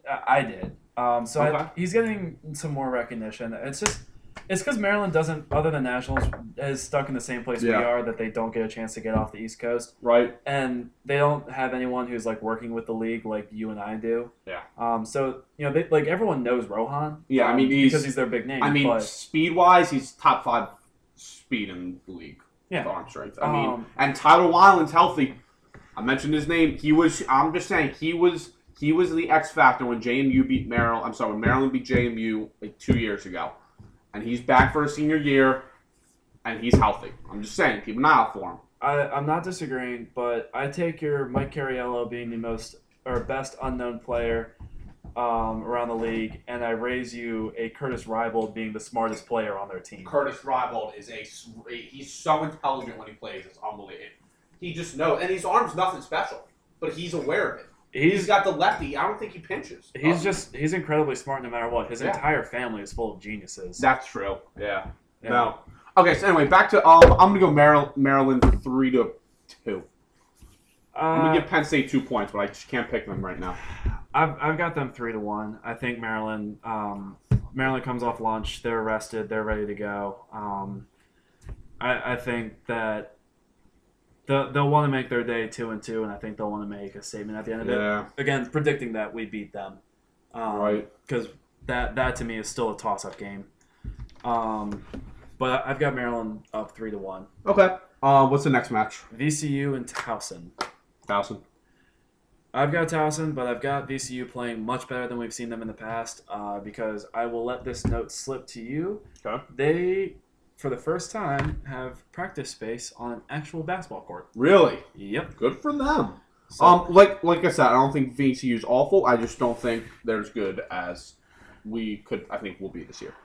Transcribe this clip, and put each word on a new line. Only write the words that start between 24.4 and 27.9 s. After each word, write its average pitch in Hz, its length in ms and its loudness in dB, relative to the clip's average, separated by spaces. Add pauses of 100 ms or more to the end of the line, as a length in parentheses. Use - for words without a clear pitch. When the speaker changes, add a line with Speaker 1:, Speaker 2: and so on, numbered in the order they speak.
Speaker 2:
Weiland's 175 400 8
healthy. 170 420 4 (600)
I 107 60 -8
mentioned 135 320 0
his 147 140 0
name. 165 280 4
He 151 160 2
was, 160 360 6
I'm 147 260 6
just 175 140 -4
saying, 156 260 0